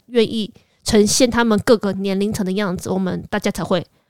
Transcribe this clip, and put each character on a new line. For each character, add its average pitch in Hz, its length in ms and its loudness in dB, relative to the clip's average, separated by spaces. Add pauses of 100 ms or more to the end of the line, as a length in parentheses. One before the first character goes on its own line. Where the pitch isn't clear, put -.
愿 233 180 2
意 220 260 -4 (340)
呈 214 220 4
现 240 240 2
他 233 140 2
们 214 200 4
各 233 140 6
个 196 160 -4
年 190 240 -4
龄 202 140 -2
层 208 140 -4
的 185 60 -4
样 190 240 -2
子， - 120 -10
我 190 100 -2
们 180 300 -4
大 214 100 -4
家 202 120 -2
才 - 120 -8
会 175 220 -2 (260)